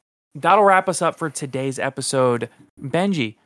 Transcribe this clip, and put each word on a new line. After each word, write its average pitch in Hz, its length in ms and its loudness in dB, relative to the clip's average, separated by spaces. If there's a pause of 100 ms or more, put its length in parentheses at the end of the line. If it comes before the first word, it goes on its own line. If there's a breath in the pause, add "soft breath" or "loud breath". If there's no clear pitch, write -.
(340)
that'll 180 300 4
wrap 190 240 4
us 175 120 -4
up 165 160 0
for 160 140 -6
today's 135 480 -6
episode. 127 720 -2 (300 soft breath)
Benji, 160 640 -2